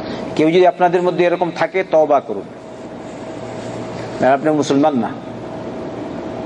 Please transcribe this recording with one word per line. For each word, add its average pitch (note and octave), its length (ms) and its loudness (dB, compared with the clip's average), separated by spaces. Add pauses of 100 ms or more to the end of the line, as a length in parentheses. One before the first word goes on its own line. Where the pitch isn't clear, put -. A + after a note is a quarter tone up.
(360)
কেউ D#3 160 4
যদি F3+ 160 8
আপনাদের F3 340 4
মধ্যে F3 240 2
এরকম F3 260 0
থাকে, F3 320 0
তওবা D#3 360 4
করুন, G2+ 240 -6 (1800)
আর C3 80 6
আপনি C#3+ 180 2
মুসলমান D3 440 4
না। A2 140 0 (1400)